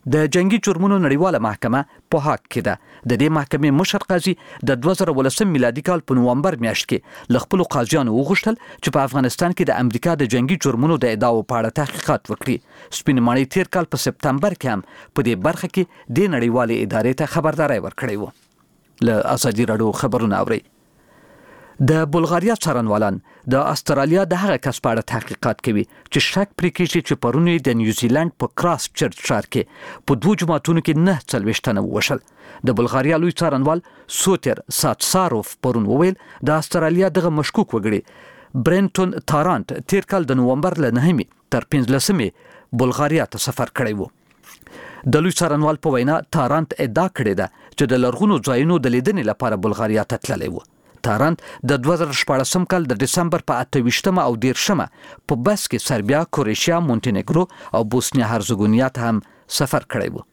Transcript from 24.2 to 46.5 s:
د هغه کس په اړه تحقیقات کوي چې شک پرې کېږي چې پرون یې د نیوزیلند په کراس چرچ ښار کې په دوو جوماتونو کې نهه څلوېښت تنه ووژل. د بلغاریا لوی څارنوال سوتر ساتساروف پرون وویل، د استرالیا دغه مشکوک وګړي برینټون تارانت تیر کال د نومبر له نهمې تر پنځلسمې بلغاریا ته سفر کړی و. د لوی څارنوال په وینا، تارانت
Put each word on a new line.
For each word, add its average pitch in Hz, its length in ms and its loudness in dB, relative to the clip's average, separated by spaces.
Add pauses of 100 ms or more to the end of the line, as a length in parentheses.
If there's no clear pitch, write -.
د 175 120 0
هغه 196 200 2
کس - 220 -4
په 123 80 2
اړه 113 180 -2
تحقیقات 110 560 -4
کوي 104 180 0
چې - 440 -4
شک 196 200 0 (120)
پرې 175 180 0
کېږي 180 300 0
چې - 160 -2
پرون 131 260 2
یې 156 160 0
د 123 140 2
نیوزیلند 120 600 2
په 123 40 -2 (140)
کراس 170 260 0 (160)
چرچ 120 240 -4
ښار 107 260 -2
کې 113 100 0 (480)
په 135 120 2
دوو 196 180 4
جوماتونو 165 460 0
کې 160 220 2
نهه 170 220 0
څلوېښت 110 380 -2
تنه 101 160 0
ووژل. - 400 -2 (420)
د 120 140 2
بلغاریا 135 420 2
لوی 170 200 0
څارنوال 151 400 0 (340)
سوتر - 440 0 (180)
ساتساروف 147 760 0 (140)
پرون 113 240 2
وویل، 175 280 2 (300)
د 156 160 2
استرالیا 175 540 0
دغه 170 180 0
مشکوک - 380 -2
وګړي 107 260 0 (640)
برینټون 185 480 2 (200)
تارانت 151 400 0 (180)
تیر 190 220 0
کال 175 160 0
د 131 100 2
نومبر 139 440 0
له 120 140 2
نهمې 147 580 0
تر 117 180 -4
پنځلسمې 127 1080 -2
بلغاریا 135 540 0
ته - 80 -4
سفر - 340 -4
کړی 110 160 -2
و. 98 160 -6 (1040)
د 156 120 4
لوی 180 160 0
څارنوال 151 440 2
په 143 80 2
وینا، 135 240 2 (200)
تارانت 147 360 0 (120)